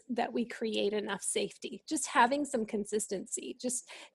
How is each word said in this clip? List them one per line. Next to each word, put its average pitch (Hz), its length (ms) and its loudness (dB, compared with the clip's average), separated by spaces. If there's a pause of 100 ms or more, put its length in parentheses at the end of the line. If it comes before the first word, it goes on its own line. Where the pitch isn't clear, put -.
that 233 240 0
we 240 120 2
create 214 480 0
enough 208 300 -2
safety. - 680 -4
Just - 200 -2
having 277 360 6
some 240 220 0
consistency, 214 960 -2
just, 247 280 -4 (260)